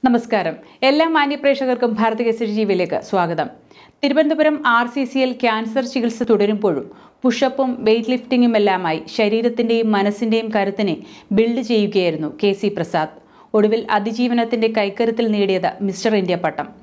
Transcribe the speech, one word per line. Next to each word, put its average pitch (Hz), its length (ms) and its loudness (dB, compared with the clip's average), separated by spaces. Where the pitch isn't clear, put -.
നമസ്കാരം. 226 500 0
എല്ലാ 294 260 4
മാന്യപ്രേക്ഷകർക്കും 277 880 0
ഭാരത് 220 240 0
കേസരി 226 340 -2
ടി 220 80 2
വിയിലേക്ക് 180 360 0
സ്വാഗതം. 170 380 0
തിരുവനന്തപുരം 302 640 2
ആർ 240 200 2
സി 269 180 -2
സിയിൽ 254 280 0
ക്യാൻസർ 233 540 -2
ചികിത്സ 233 360 -2
തുടരുമ്പോഴും 208 680 0
പുഷപ്പും 254 640 0
വെയ്റ്റ് 220 260 2
ലിഫ്റ്റിംഗുമെല്ലാമായി 208 920 2
ശരീരത്തിന്റെയും 226 760 0
മനസ്സിന്റെയും 214 640 0
കരുത്തിനെ 196 400 0
ബിൽഡ് 226 280 2
ചെയ്യുകയായിരുന്നു 196 720 0
കെ 202 100 2
സി 196 240 -2
പ്രസാദ്. 160 380 -2
ഒടുവിൽ 214 360 2
അതിജീവനത്തിന്റെ 226 840 0
കൈക്കരുത്തിൽ 226 500 0
നേടിയത് 196 460 0
മിസ്റ്റർ 202 340 0
ഇന്ത്യ 180 180 0
പട്ടം. 156 320 -4